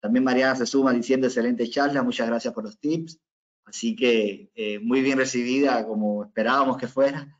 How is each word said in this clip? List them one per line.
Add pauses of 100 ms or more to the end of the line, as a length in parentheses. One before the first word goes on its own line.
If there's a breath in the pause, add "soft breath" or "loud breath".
También
Mariana
se
suma
diciendo,
"Excelente
charla,
muchas
gracias
por
los
tips". (500)
Así
que,
eh,
muy
bien
recibida,
como
esperábamos
que
fuera